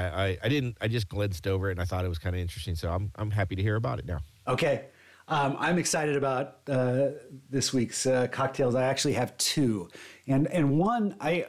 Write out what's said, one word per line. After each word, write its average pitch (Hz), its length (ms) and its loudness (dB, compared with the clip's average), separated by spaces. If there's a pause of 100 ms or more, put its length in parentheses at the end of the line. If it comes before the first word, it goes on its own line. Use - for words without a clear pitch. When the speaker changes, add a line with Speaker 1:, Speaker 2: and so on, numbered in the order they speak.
Speaker 1:
I, 90 380 0
I 107 60 -2
didn't, 127 300 -2
I 107 80 -2
just 110 220 -2
glanced 98 360 -4
over 95 220 0
it 95 60 0
and 87 80 -4
I 87 40 0
thought 92 200 -2
it 90 40 0
was 82 100 -4
kinda 90 200 -4
interesting. 87 360 -4
So 82 140 -4
I'm, 95 260 -2
I'm 104 160 -4
happy 98 260 0
to 92 40 0
hear 107 140 2
about 120 240 -2
it - 60 -10
now. 78 140 -4 (280)
Speaker 2:
Okay. 131 380 2 (460)
Um, 143 280 0
I'm 170 180 2
excited 151 400 0
about, 135 400 0 (120)
uh, 127 420 4 (380)
this 127 220 0
week's, 120 340 0
uh, 127 220 4
cocktails. 127 480 0
I 127 80 2
actually 131 300 0
have 117 240 -2
two. 110 500 0 (400)
And, 135 200 4
and 147 300 2
one, 208 440 2
I, 160 280 0